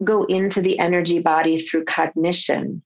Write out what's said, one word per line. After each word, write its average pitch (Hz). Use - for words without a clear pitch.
go 208
into 190
the 190
energy 175
body 160
through 160
cognition 160